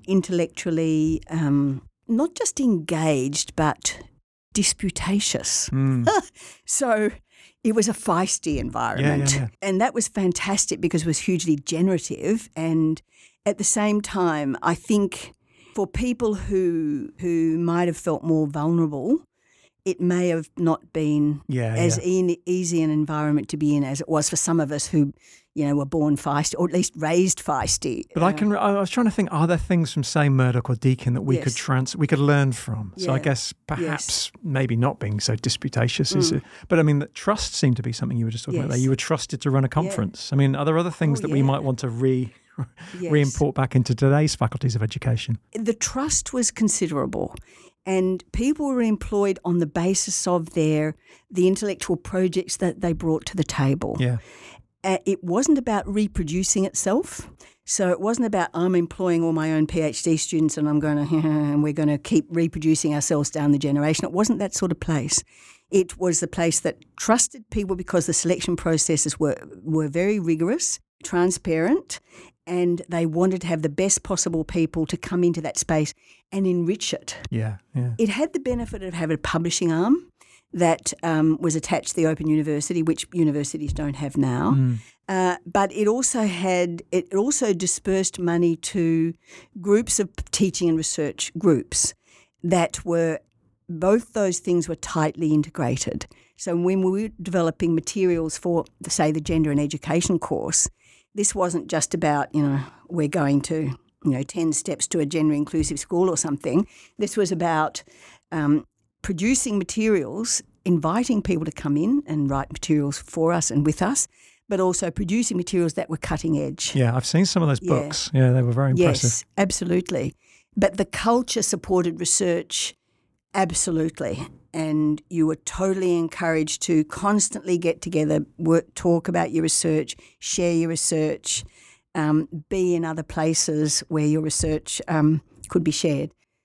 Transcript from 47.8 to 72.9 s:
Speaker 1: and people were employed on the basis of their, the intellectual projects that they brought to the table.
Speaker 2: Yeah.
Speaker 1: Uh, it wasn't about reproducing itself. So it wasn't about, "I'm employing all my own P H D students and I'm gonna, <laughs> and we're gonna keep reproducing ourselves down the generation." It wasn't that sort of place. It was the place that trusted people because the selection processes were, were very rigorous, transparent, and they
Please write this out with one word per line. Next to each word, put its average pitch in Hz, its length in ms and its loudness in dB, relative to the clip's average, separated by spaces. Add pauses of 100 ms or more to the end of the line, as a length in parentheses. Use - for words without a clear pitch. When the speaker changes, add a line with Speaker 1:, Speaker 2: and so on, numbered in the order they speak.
Speaker 1:
and 185 380 0 (100)
people 285 340 0
were 254 160 0
employed 202 600 0
on 175 140 2
the 170 80 2
basis 185 640 -2
of 170 220 0
their, 156 440 2 (360)
the 185 180 4
intellectual 190 480 0
projects 180 600 -2
that - 240 -2
they 170 100 0
brought 160 340 -2
to - 100 -10
the 160 80 0
table. 139 540 -2
Speaker 2:
Yeah. 123 200 0 (640)
Speaker 1:
Uh, 190 220 0
it 196 180 -2
wasn't 254 360 2
about 220 280 -2
reproducing 190 800 0
itself. - 640 -4 (360)
So 185 240 0
it 180 100 0
wasn't 233 260 0
about, 202 280 0
"I'm 180 200 2
employing 170 480 2
all 165 100 2
my 160 200 0
own 156 140 2
P 160 160 -2
H 147 200 -4
D 165 140 2
students 156 400 0
and 151 100 0
I'm 151 140 2
gonna, 147 220 0
<laughs> 156 200 2
and 151 400 2
we're 151 120 0
gonna 147 240 0
keep 156 320 0
reproducing 160 640 0
ourselves 147 360 0
down 147 220 2
the 143 60 4
generation." 147 480 0
It - 60 -8
wasn't 214 260 2
that 196 160 -4
sort 180 180 -2
of - 80 -4
place. 147 420 -2 (480)
It 185 280 2
was 180 220 0
the 170 80 -2
place 170 320 0
that - 180 -4 (180)
trusted 233 540 0
people 190 260 -2
because 180 300 0
the 165 80 -2
selection 170 420 0
processes 156 640 0
were, 147 160 0 (260)
were 156 260 0
very 185 300 0
rigorous, 170 600 0 (500)
transparent, 190 720 -2 (460)
and 175 420 0
they 170 180 0